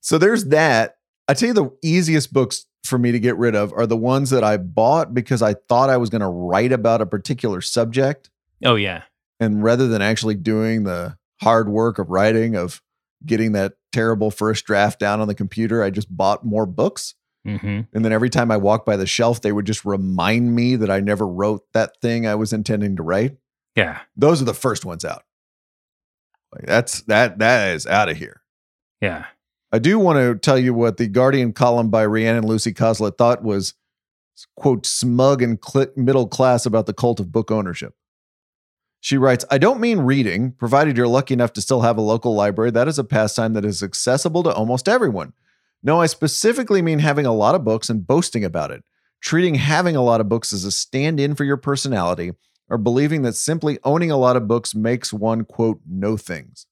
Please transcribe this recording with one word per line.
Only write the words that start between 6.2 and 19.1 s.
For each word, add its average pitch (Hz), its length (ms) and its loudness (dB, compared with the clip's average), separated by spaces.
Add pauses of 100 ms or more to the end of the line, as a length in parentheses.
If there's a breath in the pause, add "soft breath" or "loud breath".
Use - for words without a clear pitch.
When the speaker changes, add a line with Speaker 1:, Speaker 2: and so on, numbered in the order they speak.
Speaker 1:
write 90 440 0
about 113 260 2
a 107 60 0
particular 104 560 -4
subject. 127 680 -2 (360)
Speaker 2:
Oh, 123 100 4
yeah. 95 280 -4 (360)
Speaker 1:
And 104 240 0
rather 123 240 4
than 110 140 0
actually 110 340 0
doing 110 480 -2
the 90 320 -6 (260)
hard 113 280 4
work 110 300 0
of 87 100 -6
writing, 110 480 2
of 87 240 -6 (440)
getting 107 280 0
that 98 220 0 (180)
terrible 113 360 0
first 107 360 -4
draft 101 340 0
down 104 220 0
on 107 80 -2
the 101 40 -4
computer, 110 480 -4
I 98 80 0
just 98 240 -8
bought 98 320 0
more 107 200 -2
books. 107 500 -4 (320)
Speaker 2:
Mm-hmm. 104 360 -6 (100)
Speaker 1:
And 110 100 -2
then 110 80 2
every 110 180 2
time 117 220 0
I 107 60 2
walked 104 280 0
by 107 120 0
the 95 100 -2
shelf, 117 320 0